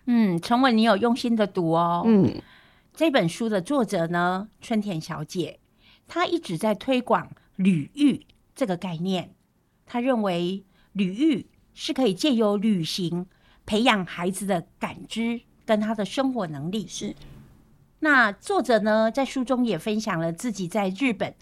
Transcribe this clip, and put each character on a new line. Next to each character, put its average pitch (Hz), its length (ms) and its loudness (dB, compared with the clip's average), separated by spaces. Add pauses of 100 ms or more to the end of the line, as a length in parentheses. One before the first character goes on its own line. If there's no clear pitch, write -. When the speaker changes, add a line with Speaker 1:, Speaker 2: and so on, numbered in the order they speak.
Speaker 1:
嗯， 214 340 4
承 240 220 2
文 254 140 4
你 220 60 6
有 226 140 6
用 233 180 2
心 240 200 0
的 214 120 2
读 170 260 0
哦。 170 340 2
Speaker 2:
嗯。 208 340 4 (520)
Speaker 1:
这 320 180 2
本 226 180 4
书 226 200 -4
的 208 120 0
作 254 240 0
者 180 220 -2
呢， 180 420 -2 (120)
春 220 200 -2
田 202 200 -4
小 151 240 -8
姐， 160 340 -8 (480)
她 349 200 -2
一 339 120 0
直 196 180 -8
在 220 160 0
推 247 280 0
广 202 320 0 (240)
旅 185 380 2
遇 285 300 2 (300)
这 - 100 -2
个 185 120 -2
概 170 200 -6
念。 180 380 -4 (520)
她 240 140 -4
认 240 220 0
为 185 420 -2 (280)
旅 196 220 0
遇 269 340 0 (240)
是 - 200 -8
可 262 140 2
以 190 80 2
借 285 200 2
由 214 220 2
旅 196 280 0
行 175 420 -4 (400)
培 220 160 0
养 220 240 2
孩 175 240 -4
子 190 160 -6
的 185 220 -2 (100)
感 - 300 -8
知 233 320 -4 (260)
跟 214 140 2
他 214 120 -2
的 214 120 -4
生 262 280 -2
活 226 140 -4
能 151 240 -8
力。 202 160 -6
Speaker 2:
是。 - 300 -10 (880)
Speaker 1:
那 262 280 4
作 381 280 -2
者 226 200 4
呢， 220 300 2
在 269 140 0
书 262 180 -4
中 247 220 0
也 208 140 0
分 214 200 -2
享 208 220 -2
了 165 100 0
自 208 220 -6
己 190 160 -6
在 202 220 -2
日 247 200 0
本 - 320 -4